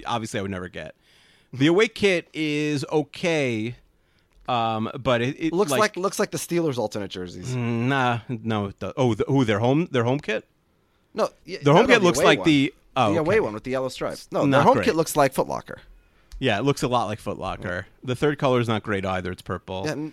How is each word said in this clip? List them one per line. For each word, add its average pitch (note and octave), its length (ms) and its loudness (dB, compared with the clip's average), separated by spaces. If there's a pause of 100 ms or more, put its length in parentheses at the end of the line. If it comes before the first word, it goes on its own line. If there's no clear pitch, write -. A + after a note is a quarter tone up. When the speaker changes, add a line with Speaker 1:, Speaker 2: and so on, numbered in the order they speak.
Speaker 1:
obviously A2+ 320 -4
I G2+ 40 -4
would G2 100 -6
never F2+ 160 -8
get. E2 260 -14 (580)
The C3 140 2
away G3 220 6
kit F#3+ 440 0
is D3+ 600 -2
okay, C#3 840 -2 (720)
um, A2+ 420 -2 (100)
but A#2+ 220 0
it, C3+ 160 -2
it, D#3+ 140 -2
Speaker 2:
Looks E3 200 0
Speaker 1:
like B2+ 80 2
Speaker 2:
like, G#3 160 0
looks F#3 220 -4
like G3+ 120 -2
the D#3+ 80 -8
Steelers E3 400 -2
alternate G#2+ 320 -4
jerseys. F#2 440 -10
Speaker 1:
Mm, A#2+ 340 -2
nah, B2 400 0
no. A2 380 -4
It G2 120 -10
do-, F#2+ 180 -8
oh, B2 180 2
the, A2+ 120 -2
oh, C#3 180 2
their G#2+ 140 2
home, C3+ 320 2
their A#2+ 140 0
home C3 160 0
kit? G#3+ 240 -6 (680)
Speaker 2:
No, G#3 100 0 (220)
y-, E3+ 160 -12
Speaker 1:
Their C#3+ 100 6
Speaker 2:
no, E3+ 80 10
Speaker 1:
home C4 60 6
Speaker 2:
no, B3+ 80 6
Speaker 1:
kit A3+ 60 6
Speaker 2:
the G3 40 2
Speaker 1:
looks F3 140 4
Speaker 2:
away E3+ 80 4
Speaker 1:
like D3+ 140 6
Speaker 2:
one. E3+ 60 0
Speaker 1:
the, D3 280 4 (220)
oh, A#2 180 2
Speaker 2:
The E3+ 60 2
away D#3+ 160 0
Speaker 1:
okay. A3 40 2
Speaker 2:
one A2+ 140 -2
with A2 100 -12
the C3 80 -8
yellow C3 160 -2
stripes. B2 420 -8
No, E3 140 0
Speaker 1:
Not C#3 140 6
Speaker 2:
their D3 60 6
home B3 100 8
Speaker 1:
great. G2 120 0
Speaker 2:
kit D#3 100 2
looks D#3+ 200 0
like C#3 160 4
Foot - 160 -2
Locker. - 320 -8 (580)
Speaker 1:
Yeah, A2+ 200 0
it A#2 60 -2
looks C#3 180 0
a C#3+ 60 0
lot A#2+ 180 0
like G#2 140 -6
Foot - 180 -8
Locker. F2+ 480 -8 (180)
The B2 100 -4
third D3 240 0
color B2+ 220 2
is A#2 80 -2
not A2 140 0
great G2 240 -4
either. F#2 260 -4
It's - 80 -14
purple. F#2+ 460 -10
Speaker 2:
Yeah, D#3 60 -4
n-, D3+ 200 -10